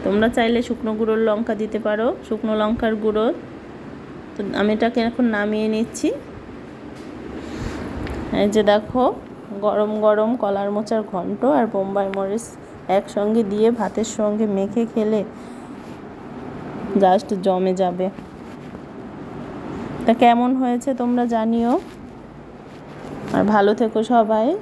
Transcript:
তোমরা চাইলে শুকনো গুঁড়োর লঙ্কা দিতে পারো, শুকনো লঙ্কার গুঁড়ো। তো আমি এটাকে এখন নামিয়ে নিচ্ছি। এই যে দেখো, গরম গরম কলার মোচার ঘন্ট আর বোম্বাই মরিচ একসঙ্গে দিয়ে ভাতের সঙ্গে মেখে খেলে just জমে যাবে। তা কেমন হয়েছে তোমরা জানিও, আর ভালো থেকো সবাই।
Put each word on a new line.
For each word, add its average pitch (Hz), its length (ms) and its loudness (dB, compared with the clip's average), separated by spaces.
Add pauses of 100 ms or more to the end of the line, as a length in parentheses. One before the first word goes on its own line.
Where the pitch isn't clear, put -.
তোমরা 208 260 4
চাইলে 233 320 4
শুকনো 233 380 -4
গুঁড়োর 220 300 2
লঙ্কা 220 260 0
দিতে 214 240 -4
পারো, 214 280 0 (220)
শুকনো 220 260 -2
লঙ্কার 220 400 2
গুঁড়ো। 214 300 2 (1080)
তো - 40 -14 (200)
আমি 208 140 4
এটাকে 233 280 2
এখন 233 240 2
নামিয়ে 214 420 0
নিচ্ছি। 220 420 0 (2250)
এই 202 80 6
যে 214 140 4
দেখো, 214 400 4 (580)
গরম 214 300 2 (140)
গরম 214 300 6
কলার 202 360 0
মোচার 220 300 0 (100)
ঘন্ট 190 340 -4
আর 269 280 4
বোম্বাই 196 420 0
মরিচ 196 300 -2 (420)
একসঙ্গে 208 560 2
দিয়ে 208 280 4
ভাতের 220 460 0
সঙ্গে 214 280 2 (100)
মেখে 202 280 0 (100)
খেলে 220 280 2 (1800)
just 190 280 6 (160)
জমে 185 280 4
যাবে। 180 360 0 (2000)
তা 226 80 6
কেমন 240 420 6
হয়েছে 247 340 0 (120)
তোমরা 240 240 2
জানিও, 233 480 2 (1600)
আর 185 100 4
ভালো 202 300 6
থেকো 220 300 2
সবাই। 220 440 4 (140)